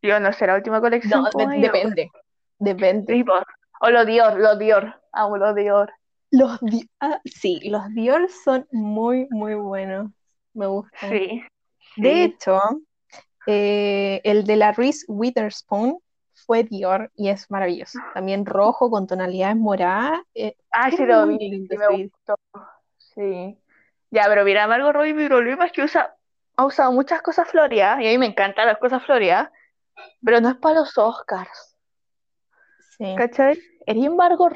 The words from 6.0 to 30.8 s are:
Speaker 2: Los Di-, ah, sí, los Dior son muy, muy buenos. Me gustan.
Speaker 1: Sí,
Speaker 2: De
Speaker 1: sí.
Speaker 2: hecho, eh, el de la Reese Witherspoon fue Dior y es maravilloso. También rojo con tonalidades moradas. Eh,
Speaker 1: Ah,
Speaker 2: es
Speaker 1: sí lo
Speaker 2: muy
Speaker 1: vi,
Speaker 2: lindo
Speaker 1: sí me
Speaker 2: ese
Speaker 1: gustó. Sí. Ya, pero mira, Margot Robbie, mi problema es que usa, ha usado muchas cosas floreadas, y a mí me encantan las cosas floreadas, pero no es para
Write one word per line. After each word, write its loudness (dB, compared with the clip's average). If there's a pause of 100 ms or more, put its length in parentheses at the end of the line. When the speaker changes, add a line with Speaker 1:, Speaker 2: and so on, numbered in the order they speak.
Speaker 2:
Los 4
Di-, -4 (120)
ah, -4
sí, -6
los -6
Dior 0
son -2
muy, -2
muy -6
buenos. -8 (420)
Me -6
gustan. -10
Speaker 1:
Sí, -6 (540)
Speaker 2:
De 2
Speaker 1:
sí. 4
Speaker 2:
hecho, 0 (840)
eh, -2
el 2
de 2
la 4
Reese -2
Witherspoon -4 (460)
fue 2
Dior -4
y -4
es -6
maravilloso. -6 (140)
También -6
rojo 0
con -4
tonalidades -4
moradas. -2 (140)
Eh, -8 (160)
Speaker 1:
Ah, 2
Speaker 2:
es -2
Speaker 1:
sí 0
lo 4
Speaker 2:
muy -2
Speaker 1:
vi, -8
Speaker 2:
lindo -10
Speaker 1:
sí -6
me -2
Speaker 2:
ese 0
Speaker 1:
gustó. -8 (800)
Sí. -8 (540)
Ya, 2
pero 4
mira, 2
Margot 2
Robbie, 0
mi -2
problema 2
es -4
que -4
usa, -2 (420)
ha 2
usado 2
muchas 0
cosas 0
floreadas, 2
y 0
a 2
mí 2
me 2
encantan 0
las 2
cosas -2
floreadas, 2 (720)
pero 4
no 2
es -4
para 2